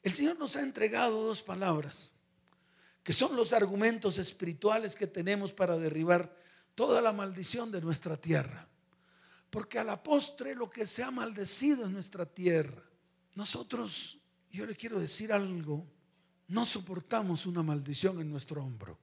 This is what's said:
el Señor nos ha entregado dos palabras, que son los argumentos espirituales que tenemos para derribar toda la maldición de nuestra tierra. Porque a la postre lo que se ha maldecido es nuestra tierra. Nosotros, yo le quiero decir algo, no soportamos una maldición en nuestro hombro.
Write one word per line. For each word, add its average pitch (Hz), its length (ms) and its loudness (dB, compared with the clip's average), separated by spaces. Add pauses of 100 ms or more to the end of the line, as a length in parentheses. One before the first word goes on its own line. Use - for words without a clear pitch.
el 185 100 -2
Señor 320 260 0
nos 294 160 -2
ha 285 60 -4
entregado 226 640 0
dos 220 180 -2
palabras, 175 680 -2 (880)
que 170 120 -2
son 285 220 2
los 233 180 4
argumentos 208 640 2
espirituales 190 760 0
que 196 120 -2
tenemos 196 480 -2
para 175 240 2
derribar 165 580 2 (380)
toda 240 260 6
la 226 100 6
maldición 202 640 -4
de 185 80 -4
nuestra 160 380 -2
tierra. 143 500 -2 (800)
Porque 220 300 -6
a 220 60 0
la 202 180 -6
postre 277 520 2
lo 240 140 -6
que 220 180 -6
se - 160 -4
ha 262 80 -4
maldecido 233 760 0
es 185 40 0
nuestra 185 360 -6
tierra. 165 560 2 (520)
Nosotros, 220 840 -4 (320)
yo 208 160 -8
le 220 100 -8
quiero 220 240 -4
decir 208 320 -2
algo, 175 540 -2 (640)
no 226 180 0
soportamos 190 800 -2
una 175 160 -2
maldición 151 580 0
en 151 100 -4
nuestro 147 320 -8
hombro. 113 400 -10